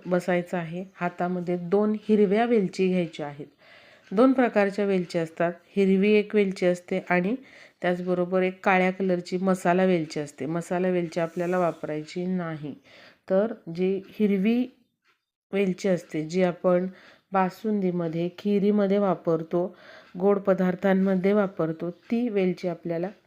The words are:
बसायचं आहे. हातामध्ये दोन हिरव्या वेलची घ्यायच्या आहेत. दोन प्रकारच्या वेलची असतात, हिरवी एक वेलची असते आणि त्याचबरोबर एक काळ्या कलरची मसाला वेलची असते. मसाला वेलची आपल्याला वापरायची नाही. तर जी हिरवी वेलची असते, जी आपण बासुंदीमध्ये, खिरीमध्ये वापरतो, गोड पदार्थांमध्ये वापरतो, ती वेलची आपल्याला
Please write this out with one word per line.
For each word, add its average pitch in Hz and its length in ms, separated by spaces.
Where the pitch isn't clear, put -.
बसायचं 175 500
आहे. 170 280
हातामध्ये 175 640
दोन 202 400
हिरव्या 208 360
वेलची 190 440
घ्यायच्या 170 380
आहेत. 143 200
दोन 254 200
प्रकारच्या 208 520
वेलची 185 340
असतात, 165 340
हिरवी 196 360
एक 208 220
वेलची 190 320
असते 180 320
आणि 180 260
त्याचबरोबर 180 600
एक 185 220
काळ्या 185 260
कलरची 185 460
मसाला 185 480
वेलची 165 360
असते. 143 260
मसाला 175 420
वेलची 175 320
आपल्याला 175 380
वापरायची 156 680
नाही. 160 480
तर 208 220
जी 185 320
हिरवी 214 580
वेलची 196 360
असते, 160 360
जी 175 180
आपण 180 440
बासुंदीमध्ये, 180 960
खिरीमध्ये 202 600
वापरतो, 175 800
गोड 196 180
पदार्थांमध्ये 190 920
वापरतो, 175 580
ती 233 380
वेलची 185 400
आपल्याला 170 400